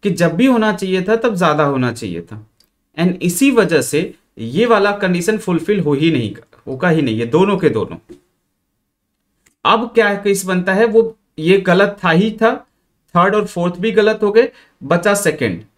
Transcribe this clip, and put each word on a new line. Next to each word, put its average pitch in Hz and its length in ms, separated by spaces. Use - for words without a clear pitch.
कि 202 80
जब 165 240
भी 233 100
होना 226 280
चाहिए 185 300
था 214 120
तब 226 200
ज्यादा 156 300
होना 131 260
चाहिए 92 300
था, 110 240
and 175 260
इसी 262 280
वजह 180 300
से 147 320
ये 131 260
वाला 202 320
कंडीशन 180 400
फुलफिल 190 420
हो 147 140
ही 160 180
नहीं, 117 220
होगा 131 220
ही 160 120
नहीं, 113 160
ये 117 100
दोनों 185 300
के 170 120
दोनों। 98 280
अब 226 300
क्या 208 200
केस 196 300
बनता 185 280
है, 214 120
वो 226 320
ये 170 180
गलत 185 460
था 180 60
ही 190 220
था, 226 220
थर्ड 190 200
और 202 120
फोर्थ 175 300
भी 214 140
गलत 214 320
हो 202 80
गए, 233 200
बचा 170 300
सेकंड 120 500